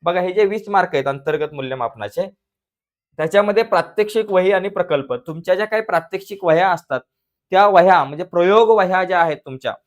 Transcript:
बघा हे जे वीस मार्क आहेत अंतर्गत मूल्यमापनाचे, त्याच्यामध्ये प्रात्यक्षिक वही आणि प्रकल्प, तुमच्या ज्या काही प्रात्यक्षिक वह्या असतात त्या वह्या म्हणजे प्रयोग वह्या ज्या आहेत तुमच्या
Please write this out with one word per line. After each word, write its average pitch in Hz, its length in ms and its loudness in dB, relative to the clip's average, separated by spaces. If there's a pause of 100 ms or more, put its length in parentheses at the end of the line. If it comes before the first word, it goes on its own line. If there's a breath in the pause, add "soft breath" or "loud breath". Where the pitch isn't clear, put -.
बघा 175 200 -2
हे 185 120 -2
जे 208 120 2
वीस 208 240 -4
मार्क 185 240 2
आहेत 135 140 0
अंतर्गत 147 460 -4
मूल्यमापनाचे, 127 760 -8 (880)
त्याच्यामध्ये 202 460 0
प्रात्यक्षिक 208 680 -2
वही 185 200 2
आणि 190 180 0
प्रकल्प, 147 440 -4
तुमच्या 165 420 -4
ज्या 214 120 -4
काही 220 140 -2
प्रात्यक्षिक 190 640 -6
वह्या 170 260 2
असतात 156 300 -4 (520)
त्या 190 160 6
वह्या 180 360 6
म्हणजे 147 200 -10
प्रयोग 196 460 4
वह्या 190 340 2
ज्या 180 180 0
आहेत 160 160 0
तुमच्या 131 360 -10 (140)